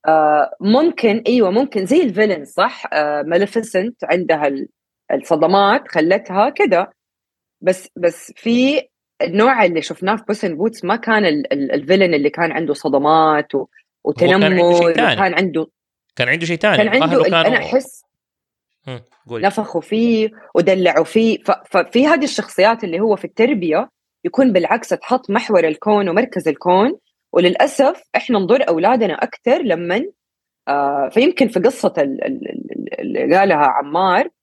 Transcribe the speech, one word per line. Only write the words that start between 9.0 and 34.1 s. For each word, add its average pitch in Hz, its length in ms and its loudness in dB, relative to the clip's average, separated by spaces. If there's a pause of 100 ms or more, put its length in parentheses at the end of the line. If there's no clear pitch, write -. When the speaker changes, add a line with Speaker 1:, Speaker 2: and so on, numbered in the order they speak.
Speaker 1:
النوع 214 420 2
اللي 165 180 0
شفناه 180 340 -4
في 226 120 -10
بوس 208 160 -4
إن 165 120 -4
Boots 220 280 -6
ما 196 120 -2
كان 220 280 0
ال-، 151 280 0
ال-، 139 220 -4
الفيلن 170 400 2
اللي 143 160 0
كان 165 220 -4
عنده 147 220 -4
صدمات 151 800 0
و-، 135 120 -2 (400)
Speaker 2:
هو 147 60 -2
كان 180 320 2
عنده 185 120 2
شيء 175 80 2
Speaker 1:
وتنمر، 175 300 4
Speaker 2:
تاني. 226 260 2
Speaker 1:
وكان 185 140 0
عنده، 160 320 -2 (500)
Speaker 2:
كان 123 120 -2
عنده 165 180 -2
شيء 165 120 -4
تاني. 202 180 2
Speaker 1:
كان 214 120 2
عنده 233 160 2
Speaker 2:
أهله 269 220 2
Speaker 1:
ال-، - 40 2
Speaker 2:
كانوا 165 160 2
Speaker 1:
أنا 233 120 0
أحس - 440 -4 (840)
Speaker 2:
هم، 127 140 -14 (280)
قولي. 117 180 -4
Speaker 1:
نفخوا 202 340 -4
فيه 220 500 -2 (240)
ودلعوا 175 500 2
فيه. 226 400 0
ف-، - 260 -2
ففي 226 360 0
هذه 302 180 2
الشخصيات 220 600 -2
اللي 175 160 -6
هو 214 160 0
في - 80 -12
التربية 214 640 -2 (360)
يكون 254 280 2
بالعكس - 400 0
اتحط 233 380 -4
محور 196 380 0
الكون 202 400 0
ومركز 185 400 -2
الكون، 185 500 0 (340)
وللأسف 269 680 2 (140)
إحنا 220 220 -2
نضر 208 300 2
أولادنا 190 460 0
أكتر - 480 -2
لمن، 175 400 -2 (680)
آه، 139 440 -2
فيمكن 269 360 2
في 185 120 -2
قصة 208 380 0
ال-، 139 260 -2
ال-، - 20 -4
ال-، - 760 -10
ال-، - 220 -6
اللي 143 160 2
قالها 165 280 2
عمار 175 640 0 (140)